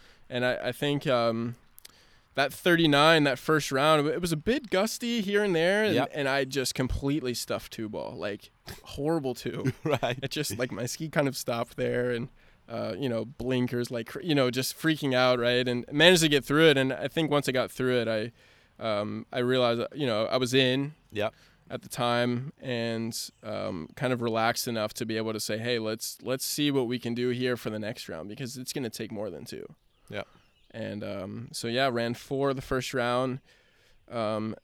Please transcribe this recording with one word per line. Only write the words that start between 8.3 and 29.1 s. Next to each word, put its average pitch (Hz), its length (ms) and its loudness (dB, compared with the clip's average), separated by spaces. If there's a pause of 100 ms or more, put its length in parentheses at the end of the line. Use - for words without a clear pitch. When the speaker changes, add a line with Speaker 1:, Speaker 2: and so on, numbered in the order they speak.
Speaker 1:
horrible 143 520 -2
two. - 440 -4
Speaker 2:
<laughs> - 60 -10
Right. 127 380 0
Speaker 1:
It 135 100 -6
just, - 260 -4
like, 123 120 -2
my 110 140 -6
ski 160 240 -8
kind 147 200 2
of 127 80 -2
stopped - 420 -4
there, 123 320 -2
and, 120 180 -4 (400)
uh, 110 300 -6
you 135 100 -2
know, 113 160 -2
blinkers, 123 680 -2
like, 117 180 -6
cr-, - 120 -12
you 175 140 0
know, 131 160 4
just 127 260 -2
freaking 147 380 0
out, 127 240 6
right? 123 280 2
And 120 240 -2
managed 160 340 8
to 160 40 4
get 143 160 4
through 156 240 6
it, 143 80 8
and 131 160 2
I 120 160 -4
think 156 220 0
once 147 180 2
I 139 40 0
got 123 180 0
through 127 320 0
it, 110 60 -2
I, 113 240 -2 (540)
um, 107 460 -2
I 131 60 -2
realized, 123 420 2 (140)
you 147 120 -2
know, 110 200 0
I - 100 0
was 127 160 0
in 135 400 2 (200)
Speaker 2:
Yep. 107 200 -2 (380)
Speaker 1:
at 131 100 -8
the 110 80 -20
time 120 720 0
and, 117 580 -4 (260)
um, 101 520 -6
kind 131 160 -2
of 120 80 -2
relaxed 117 480 0
enough 110 260 -2
to 117 120 -6
be 110 100 -2
able 110 160 -2
to 107 80 -6
say, 107 160 -4
"Hey, 117 220 -2
let's, 110 420 -6
let's 131 240 -4
see 147 260 0
what 131 160 2
we 123 120 -2
can 117 160 -4
do 123 160 0
here 123 260 -2
for 113 140 -8
the 107 80 -6
next 107 320 -8
round, 82 180 -10
because 127 300 -10
it's 127 160 -10
gonna 131 160 -4
take 110 200 -10